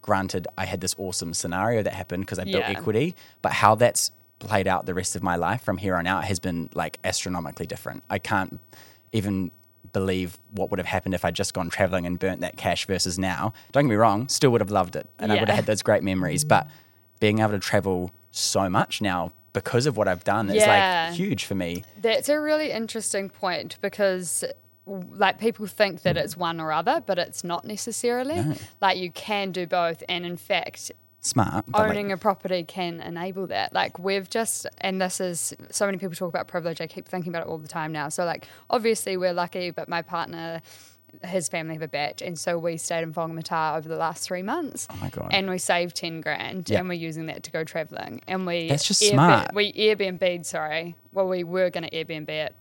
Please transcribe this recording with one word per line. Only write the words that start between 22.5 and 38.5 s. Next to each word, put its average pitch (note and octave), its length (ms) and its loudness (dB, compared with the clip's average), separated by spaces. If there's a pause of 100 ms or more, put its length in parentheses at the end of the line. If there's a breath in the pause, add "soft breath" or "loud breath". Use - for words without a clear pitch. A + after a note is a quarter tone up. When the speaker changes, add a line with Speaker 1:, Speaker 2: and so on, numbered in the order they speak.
Speaker 2:
interesting G#3+ 580 -4
point - 520 -4
because, F#3+ 600 0 (420)
w-, F#3+ 300 -10
like, F#3+ 240 4
people G#3+ 260 -2
think G3 380 0
that E3+ 120 4
it's E3 220 -2
one E3+ 220 -2
or D#3+ 120 -2
other, F3 320 2
but F#3 140 0
it's - 260 -4
not E3+ 220 -4
necessarily. A#3+ 680 -2
Speaker 1:
No. D#3 180 0 (280 loud breath)
Speaker 2:
Like, F#3+ 180 4
you F3+ 100 -4
can G3 420 -2
do F3+ 140 -2
both, E3+ 420 0
and F3 200 -2
in F3 100 -6
fact, - 540 -4 (280)
Speaker 1:
Smart, - 480 0
but, - 140 2
like G#3+ 80 4
Speaker 2:
owning G3+ 220 -2
a F#3 60 -4
property F#3 460 0
can E3+ 380 -6
enable F3+ 460 -8
that. G2 260 -2
Like, - 240 0
we've F#3+ 320 -2
just, - 380 -2 (120)
and F#3+ 220 -2
this F#3 180 -2
is, F3+ 340 -4 (180)
so G3+ 160 0
many F#3+ 100 -2
people F3 180 -6
talk F3+ 140 -4
about E3+ 180 -4
privilege. E3 320 -4
I E3 80 -4
keep - 200 -14
thinking F3+ 260 -6
about E3+ 140 -6
it - 20 -10
all D#3+ 80 -6
the D3+ 100 -14
time D#3 240 -6
now. D3+ 180 -4
So, F3+ 160 -2
like, E3 200 -4 (240 loud breath)